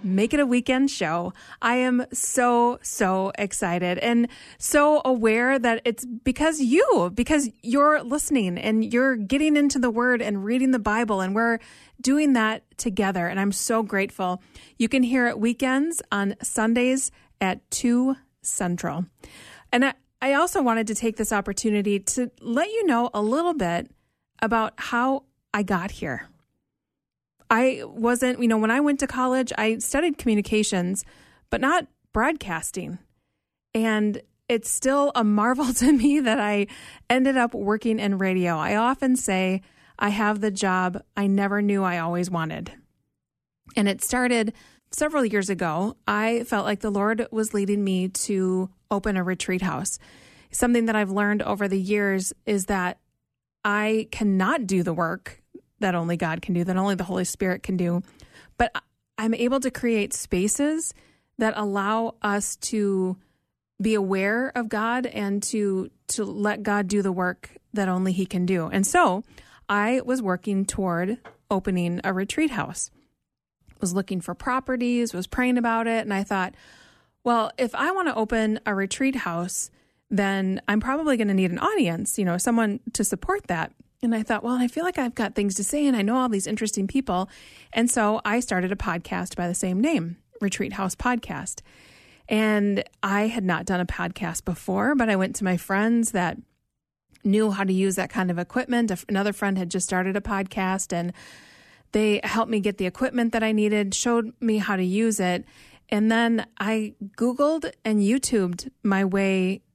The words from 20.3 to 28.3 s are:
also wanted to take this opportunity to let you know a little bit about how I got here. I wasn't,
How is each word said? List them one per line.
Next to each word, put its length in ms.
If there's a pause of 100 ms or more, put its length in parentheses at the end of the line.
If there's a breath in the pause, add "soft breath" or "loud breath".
also 280
wanted 240
to 80
take 220
this 160
opportunity 680
to 320 (100)
let 280
you 180
know 260
a 80
little 340
bit 360 (500)
about 360
how 480 (280)
I 100
got 280
here. 380 (1200)
I 340
wasn't, 560